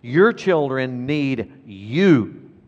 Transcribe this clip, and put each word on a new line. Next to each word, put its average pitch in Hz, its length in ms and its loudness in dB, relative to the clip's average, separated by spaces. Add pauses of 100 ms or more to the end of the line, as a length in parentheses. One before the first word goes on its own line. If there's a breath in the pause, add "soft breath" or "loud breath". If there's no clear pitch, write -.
Your 160 300 2
children 131 720 -2
need 139 460 -4 (140)
you. 110 840 0 (180)